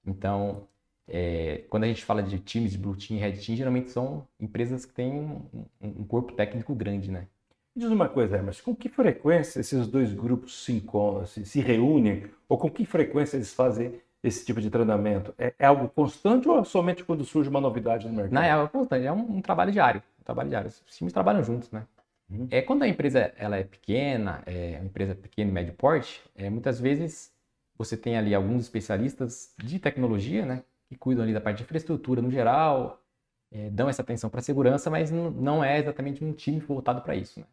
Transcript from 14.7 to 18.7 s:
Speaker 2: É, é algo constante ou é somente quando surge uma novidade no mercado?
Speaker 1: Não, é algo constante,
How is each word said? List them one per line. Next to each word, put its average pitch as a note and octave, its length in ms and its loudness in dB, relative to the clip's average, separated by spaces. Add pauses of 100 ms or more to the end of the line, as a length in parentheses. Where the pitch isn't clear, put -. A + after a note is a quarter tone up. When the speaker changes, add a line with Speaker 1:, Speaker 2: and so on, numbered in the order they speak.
Speaker 2:
É, B2 220 -2
é C#3 60 4
algo C#3 240 6
constante G#3+ 580 2
ou E4 120 6
é G3+ 40 2
somente F3 400 0
quando D#3 200 -2
surge C#3+ 260 2
uma C#3 120 2
novidade A2+ 460 0
no A2+ 60 -4
mercado? G#2 200 -2
Speaker 1:
Não, C#3 80 4
é E3 100 4
algo D3+ 180 4
constante, F#3+ 360 0